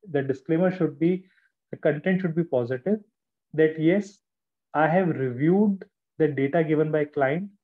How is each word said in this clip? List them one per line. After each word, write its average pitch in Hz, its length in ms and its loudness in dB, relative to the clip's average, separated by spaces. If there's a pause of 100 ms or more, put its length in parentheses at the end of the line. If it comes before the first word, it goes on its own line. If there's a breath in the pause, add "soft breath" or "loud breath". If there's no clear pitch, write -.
(140)
The 139 80 0 (100)
disclaimer 165 460 0
should 147 240 -2
be, 165 100 2 (600 soft breath)
the - 60 -12 (100)
content 180 340 0
should 165 160 -2
be 170 80 0
positive, 131 540 -2 (640)
that 160 160 2 (120)
yes, 202 300 -2 (540)
I 151 200 2
have 185 160 2 (160)
reviewed 180 580 0 (340)
the 156 120 2
data 139 340 0
given 151 300 0
by 151 100 0 (140)
client. 156 320 -2 (140)